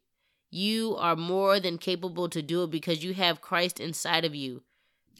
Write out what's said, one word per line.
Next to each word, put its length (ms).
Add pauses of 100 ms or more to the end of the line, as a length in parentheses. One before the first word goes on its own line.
(520)
You 460
are 180
more 440
than 180
capable 520
to 120
do 220
it 80
because 320
you 100
have 280
Christ 380
inside 440
of 120
you. 280 (560)